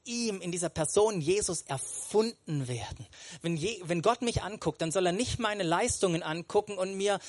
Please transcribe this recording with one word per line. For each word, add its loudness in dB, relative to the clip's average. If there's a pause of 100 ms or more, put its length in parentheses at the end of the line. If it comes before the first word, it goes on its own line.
ihm, -4
in -6
dieser -2
Person 2
Jesus 0
erfunden -2
werden. -8 (340)
Wenn 0
je-, -4
wenn 0
Gott 4
mich 0
anguckt, -4
dann 0
soll 4
er 4
nicht 0
meine 0
Leistungen 2
angucken 0
und -2
mir 2